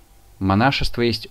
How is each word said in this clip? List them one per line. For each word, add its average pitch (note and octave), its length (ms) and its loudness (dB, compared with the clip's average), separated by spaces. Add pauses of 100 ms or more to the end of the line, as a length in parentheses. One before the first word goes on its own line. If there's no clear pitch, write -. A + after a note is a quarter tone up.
(400)
Монашество G#2+ 640 0
есть A#2 300 -2